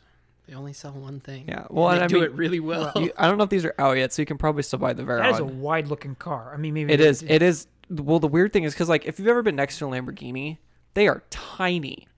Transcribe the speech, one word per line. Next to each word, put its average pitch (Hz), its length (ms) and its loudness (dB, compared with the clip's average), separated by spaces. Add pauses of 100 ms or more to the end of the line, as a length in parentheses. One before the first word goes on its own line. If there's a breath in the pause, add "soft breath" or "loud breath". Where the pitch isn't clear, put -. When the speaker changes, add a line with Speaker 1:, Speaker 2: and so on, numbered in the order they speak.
(480)
Speaker 1:
They 147 60 -20
only 139 180 -12
sell 139 200 -16
one 135 280 -14
thing. 135 260 -16
Speaker 2:
Yeah, - 220 -8
well, 165 220 2
Speaker 1:
And 175 100 4
Speaker 2:
and - 0 -
Speaker 1:
they 180 40 2
Speaker 2:
I 175 40 0
Speaker 1:
do 175 60 2
Speaker 2:
mean, 175 100 4
Speaker 1:
it 147 80 -2
really 165 280 -2
well. 160 360 -4
Speaker 2:
you, 160 200 0
I 165 120 4
don't 196 80 2
know 208 80 4
if 190 60 0
these 185 140 2
are 160 140 -4
out 135 200 4
yet, 127 140 0
so 156 100 -2
you 143 40 -4
can 147 120 -6
probably 151 260 0
still - 160 -4
buy 127 140 0
the 123 100 -10
Speaker 3:
That 123 260 0
is - 80 2
a 160 40 -2
Speaker 2:
Veyron. 135 140 -8
Speaker 3:
wide-looking 143 600 -4
car. 131 360 -8
I 147 40 -14
mean, 151 180 -4
maybe 151 180 0
Speaker 2:
It 147 40 6
Speaker 3:
they 151 100 8
Speaker 2:
is. 139 140 4
Speaker 3:
did 160 100 -4
Speaker 2:
It 156 120 6
is. 175 240 4 (240)
Well, 156 300 2
the 156 60 2
weird 175 260 2
thing 180 120 2
is, 147 100 -2
'cause, 165 140 0
like, 156 180 2
if 156 120 -8
you've 196 100 -2
ever 240 140 4
been 208 120 2
next 139 240 -2
to 151 80 -6
a 135 40 -6
Lamborghini, 131 680 -8 (360)
they 208 140 4
are - 220 0
tiny. 175 880 -4